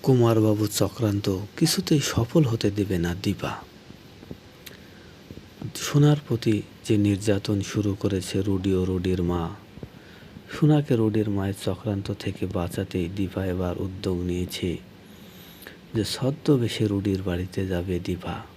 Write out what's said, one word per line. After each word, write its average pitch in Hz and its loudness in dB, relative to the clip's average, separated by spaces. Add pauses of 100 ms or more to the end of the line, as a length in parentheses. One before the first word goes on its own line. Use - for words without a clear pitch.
কুমারবাবুর 110 4
চক্রান্ত 101 0 (200)
কিছুতেই 165 2
সফল 139 2
হতে 110 2
দেবে 101 0
না 85 0
দীপা। 82 -4 (2250)
সোনার 147 4 (100)
প্রতি 110 0 (280)
যে 110 6
নির্যাতন 101 2
শুরু 101 -2
করেছে 95 -2
রুডি 95 0
ও 92 2
রুডির 92 0
মা, 85 0 (1000)
সোনাকে 147 4
রুডির 110 2
মায়ের 98 0 (120)
চক্রান্ত 98 -4
থেকে - -6
বাঁচাতেই 92 -2
দীপা 95 -2
এবার 90 -2
উদ্যোগ 92 -4
নিয়েছে 90 -2 (1160)
যে 110 0
ছদ্মবেশে 123 0
রুডির 98 0
বাড়িতে 92 -4
যাবে 90 -2
দীপা। 87 -6 (160)